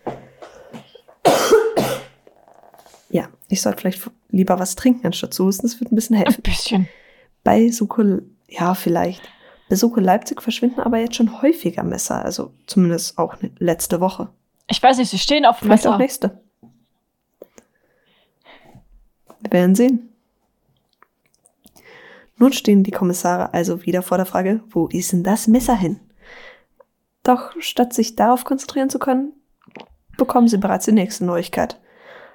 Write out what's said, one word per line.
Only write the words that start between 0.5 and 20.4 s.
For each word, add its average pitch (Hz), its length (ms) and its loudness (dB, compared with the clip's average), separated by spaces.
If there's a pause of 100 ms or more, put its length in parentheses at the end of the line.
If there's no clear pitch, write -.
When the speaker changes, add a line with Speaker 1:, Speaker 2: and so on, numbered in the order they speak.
Speaker 1:
<coughs> - 40 4 (1800)
Ja, - 200 -2 (180)
ich 196 140 -2
sollte 202 180 -2
vielleicht - 300 -6 (200)
lieber 185 300 2
was 185 160 -6
trinken, 247 320 0
anstatt - 260 -8
zu 190 120 -2
husten. 190 200 -2
Das 233 140 -4
wird - 120 -6
ein 220 40 0
bisschen 220 220 0
helfen. 202 220 2
Speaker 2:
Ein - 40 -18
bisschen. 190 460 0 (540)
Speaker 1:
Bei 220 260 4
Suche, 208 540 -2 (260)
ja, 175 240 -2
vielleicht. 175 480 -2 (480)
Bei 190 80 0
Suche 233 240 2
Leipzig 190 400 0
verschwinden 240 400 -2
aber 233 160 0
jetzt 233 180 -4
schon 226 260 0
häufiger 269 420 0
Messer, - 400 -6
also - 280 -8 (140)
zumindest 170 520 0
auch 170 240 -4
ne-, - 180 -8
letzte 170 420 -2
Woche. - 260 -4 (420)
Speaker 2:
Ich - 140 -4
weiß 254 140 6
nicht, 254 120 0
sie 190 100 -4
stehen 294 260 2
auf - 140 4
dem 214 80 -4
Speaker 1:
Vielleicht 214 180 6
Speaker 2:
Messer. 226 100 2
Speaker 1:
auch 202 40 -2
nächste. 254 420 -4 (3000)
Wir 214 140 -8
werden 180 220 4
sehen. 240 340 2 (2250)